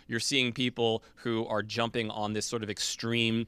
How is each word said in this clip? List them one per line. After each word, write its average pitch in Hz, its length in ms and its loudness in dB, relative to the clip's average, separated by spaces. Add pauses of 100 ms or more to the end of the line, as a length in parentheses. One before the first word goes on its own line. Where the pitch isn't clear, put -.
you're 113 100 0
seeing 127 320 2
people 117 520 2 (120)
who 113 320 -2
are 107 160 0
jumping 113 460 -2
on 107 240 -2
this 107 120 -2
sort 113 180 -2
of 104 60 -6
extreme 113 800 0